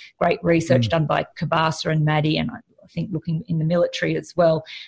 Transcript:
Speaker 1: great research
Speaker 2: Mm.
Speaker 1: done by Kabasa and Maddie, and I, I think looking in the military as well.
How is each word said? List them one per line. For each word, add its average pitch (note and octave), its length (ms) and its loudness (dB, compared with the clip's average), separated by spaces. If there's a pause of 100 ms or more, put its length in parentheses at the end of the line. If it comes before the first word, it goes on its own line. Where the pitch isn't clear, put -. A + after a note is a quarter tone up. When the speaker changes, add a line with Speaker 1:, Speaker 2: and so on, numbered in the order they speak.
(180)
Speaker 1:
great F3 240 0
research E3 460 4
Speaker 2:
Mm. - 20 -4
Speaker 1:
done D#3+ 160 2
by D#3 200 0 (120)
Kabasa D#3+ 520 0
and D#3 140 2
Maddie, D3+ 320 2
and D#3+ 140 -2
I, - 60 -10 (280)
I - 40 -20
think - 240 -8
looking D#3+ 360 -4
in E3 100 -2
the D#3 60 0
military E3+ 520 0
as D3+ 200 -8
well. D#3+ 280 2 (240)